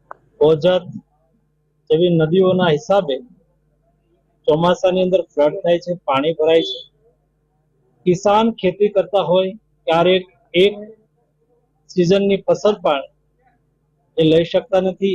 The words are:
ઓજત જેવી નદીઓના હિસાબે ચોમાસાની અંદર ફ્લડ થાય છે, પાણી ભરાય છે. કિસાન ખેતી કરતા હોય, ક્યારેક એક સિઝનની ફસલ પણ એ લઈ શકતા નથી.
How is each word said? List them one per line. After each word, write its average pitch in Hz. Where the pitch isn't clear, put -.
ઓજત 156
જેવી 170
નદીઓના 180
હિસાબે 156
ચોમાસાની 180
અંદર 180
ફ્લડ 170
થાય 175
છે, 175
પાણી 147
ભરાય 165
છે. -
કિસાન 202
ખેતી 190
કરતા 185
હોય, 190
ક્યારેક 175
એક 202
સિઝનની 196
ફસલ 202
પણ 147
એ 160
લઈ 165
શકતા 185
નથી. 190